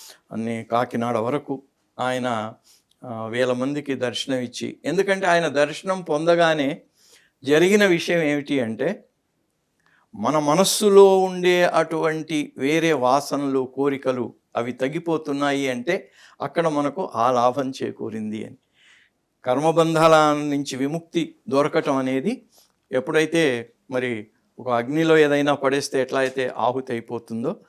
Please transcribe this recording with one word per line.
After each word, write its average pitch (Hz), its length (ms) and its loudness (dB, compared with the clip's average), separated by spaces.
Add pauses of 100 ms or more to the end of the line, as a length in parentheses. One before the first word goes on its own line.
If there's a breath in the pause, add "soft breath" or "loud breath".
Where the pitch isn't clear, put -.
(320 loud breath)
అన్ని 113 320 -6
కాకినాడ 120 520 -2
వరకు 135 460 -4 (380)
ఆయన, 123 520 -4 (520 soft breath)
ఆ, 113 220 -10
వేల 123 260 0
మందికి 139 420 -4
దర్శనం 123 420 -6
ఇచ్చి, 120 480 -8
ఎందుకంటే 190 420 -2
ఆయన 170 220 2
దర్శనం 160 540 -2
పొందగానే 160 800 0 (600 soft breath)
జరిగిన 180 420 4
విషయం 170 340 2
ఏమిటి 147 400 -2
అంటే, 120 440 -4 (1120)
మన 127 240 0
మనస్సులో 190 800 6
ఉండే 180 460 2
అటువంటి 160 920 -2
వేరే 156 360 0
వాసనలు, 135 840 0
కోరికలు 131 600 -4 (220)
అవి 120 160 -4
తగ్గిపోతున్నాయి 143 960 -4
అంటే 123 420 -4 (300 soft breath)
అక్కడ 165 280 -2
మనకు 143 460 -4
ఆ 117 160 2
లాభం 123 420 0 (100)
చేకూరింది 110 640 -8
అని. - 100 -18 (920 soft breath)
కర్మబంధాల 156 880 4
నుంచి 143 380 -4
విముక్తి 156 580 -4 (140)
దొరకటం 143 480 0
అనేది 135 460 -2 (500 soft breath)
ఎప్పుడైతే 156 800 0 (180)
మరి 120 360 -4 (320)
ఒక 120 120 -6
అగ్నిలో 151 480 2
ఏదైనా 143 360 4
పడేస్తే 135 480 0
ఎట్లా 131 180 -2
అయితే 131 360 -2
ఆహుతి 127 360 -2
అయిపోతుందో, 117 640 -8 (120)